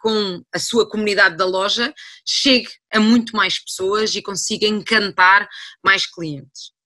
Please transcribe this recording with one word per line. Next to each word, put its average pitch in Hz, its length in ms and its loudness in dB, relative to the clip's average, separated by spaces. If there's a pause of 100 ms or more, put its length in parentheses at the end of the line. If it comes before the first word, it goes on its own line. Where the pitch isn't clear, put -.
com 208 420 -2 (120)
a 175 40 -4
sua 214 300 0
comunidade 202 480 0
da 185 80 0
loja 202 480 -2 (340)
chegue 254 440 2 (200)
a 220 80 0
muito 226 380 2
mais 190 260 -2
pessoas 208 520 -4
e 202 80 -6
consiga 202 440 -4
encantar 202 800 2 (380)
mais 190 220 2
clientes. 151 640 -12 (140)